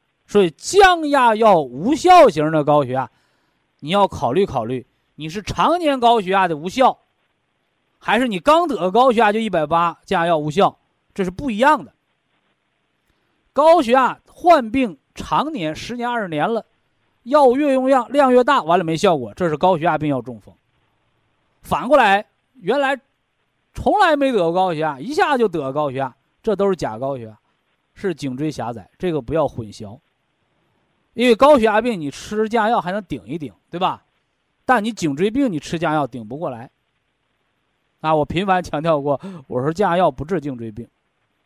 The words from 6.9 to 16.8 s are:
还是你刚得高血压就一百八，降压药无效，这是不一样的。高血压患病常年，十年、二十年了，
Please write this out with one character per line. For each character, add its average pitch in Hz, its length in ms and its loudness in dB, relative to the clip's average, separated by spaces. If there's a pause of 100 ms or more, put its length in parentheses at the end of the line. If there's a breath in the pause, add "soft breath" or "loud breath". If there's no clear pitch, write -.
还 - 220 -2
是 262 80 -2
你 202 100 -6
刚 320 300 2
得 185 240 -4
高 247 200 4
血 214 80 0
压 208 120 4
就 214 80 -4
一 220 100 -4
百 165 160 -2
八， 165 400 -2
降 185 160 -2
压 170 60 0
药 170 100 2
无 151 140 -4
效， 165 260 2 (380)
这 196 80 -4
是 180 80 -4
不 277 180 -8
一 208 80 -6
样 254 260 2
的。 113 80 -20 (1600)
高 320 300 4
血 233 120 0
压 247 340 0
患 302 420 2
病 233 260 -2 (200)
常 220 360 -4
年， 160 240 -6
十 240 220 -12
年、 240 100 -6
二 240 140 -4
十 196 60 -6
年 156 200 -2
了， 220 180 -4 (580)